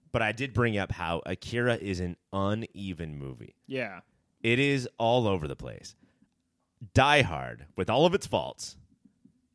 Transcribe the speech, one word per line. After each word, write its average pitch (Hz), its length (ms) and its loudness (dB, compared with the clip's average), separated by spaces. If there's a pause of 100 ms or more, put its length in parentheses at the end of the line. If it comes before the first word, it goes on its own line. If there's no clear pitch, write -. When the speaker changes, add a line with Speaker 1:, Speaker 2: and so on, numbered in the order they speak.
(120)
Speaker 1:
but 120 80 0
I 107 120 0
did 123 200 -6
bring 113 240 2
up 98 160 -2
how 85 320 -4
Akira 120 520 -2
is 90 240 -4
an 90 160 -4 (160)
uneven 98 840 -4
movie. 65 360 -12 (120)
Speaker 2:
Yeah. 113 340 -8 (420)
Speaker 1:
It 117 180 4
is 139 280 2 (100)
all 117 280 4
over 87 220 0
the 67 80 -8
place. - 400 -14 (1000)
Die 139 280 8
Hard, 65 520 -6
with 95 160 -2
all 143 160 6
of 170 80 2
its - 100 -2
faults, - 520 -4 (800)